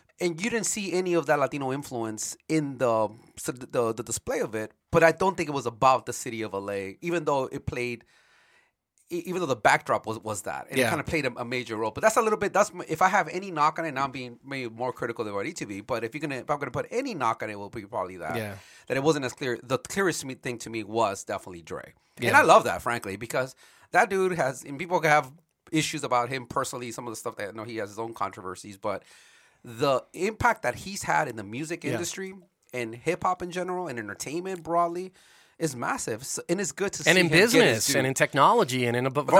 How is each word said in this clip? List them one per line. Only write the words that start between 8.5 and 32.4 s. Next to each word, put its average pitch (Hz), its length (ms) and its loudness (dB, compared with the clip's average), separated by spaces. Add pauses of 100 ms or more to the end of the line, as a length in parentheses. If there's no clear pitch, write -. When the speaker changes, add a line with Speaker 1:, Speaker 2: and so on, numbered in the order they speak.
Speaker 1:
e-, 170 160 -6
even 180 140 -2
though 175 60 0
the 131 100 2
backdrop 127 500 2
was, 110 140 -4
was 107 220 -6
that, 69 280 -8
and 131 80 -4
Speaker 2:
Yeah. 123 80 4
Speaker 1:
it 110 40 2
kinda 143 140 -2
played 151 220 -2
a, 120 100 -4
a 120 80 -6
major 117 320 -6
role. 110 140 -2
But 143 120 -8
that's 214 140 4
a 247 60 4
little 214 160 0
bit, 196 140 -2
that's - 180 4
m-, 180 180 -12
if 160 140 -2
I 170 60 8
have 185 200 2
any 190 220 -6
knock 156 300 2
on 226 60 -2
it, 147 60 -4
now 135 120 -2
I'm 135 80 -2
being 123 320 -10
maybe 131 280 -8
more 120 200 -6
critical 117 320 -6
than 104 100 -6
I 101 80 -2
need 165 140 -6
to 131 100 -8
be. 101 140 -8
But 113 240 -4
if 113 100 -6
you're 147 60 -10
gonna, 139 160 -6
if 120 140 -8
I'm 147 100 -2
gonna 135 100 -6
put 135 220 -4
any 254 220 -4
knock 117 280 0
on 110 80 -6
it, 104 40 -8
it - 20 -12
will 101 140 -12
be 104 140 -12
probably 92 340 -6
that, 80 180 -6
Speaker 2:
Yeah. 104 180 -6 (320)
Speaker 1:
that 127 100 -2
it 135 60 0
wasn't 147 220 2
as 123 80 -4
clear. 127 320 -4
The 127 140 0
clearest 185 460 -2
me, 131 100 -8
thing 120 240 -8
to 110 120 -12
me 113 140 -6
was 104 400 0
definitely 95 380 -8
Dre, 78 300 -12 (240)
and - 80 -6
Speaker 2:
Yeah. - 140 6
Speaker 1:
I - 40 10
love 170 220 10
that, 95 180 -2
frankly, 113 340 -2
because 131 400 -4 (340)
that 185 200 6
dude 190 240 0
has, 135 280 -2
and 143 160 -10
people 175 220 0
can 156 100 4
have 147 220 4 (400)
issues 156 320 0
about 123 240 2
him 127 180 -6
personally, 123 460 -4
some 123 160 -10
of 110 40 -8
the 107 40 -10
stuff 110 200 -8
that, 104 120 -6
I - 20 -12
know 110 140 -10
he 113 140 -8
has 104 120 -4
his 101 80 -14
own 113 160 -6
controversies, 98 640 -8
but 101 240 -4 (640)
the 127 460 0
impact 214 500 0
that 123 120 -2
he's 190 300 -10
had 156 220 2
in 120 100 -8
the 107 60 -8
music 143 420 -8
Speaker 2:
Yeah. 135 80 -2
Speaker 1:
industry 190 420 -6 (400)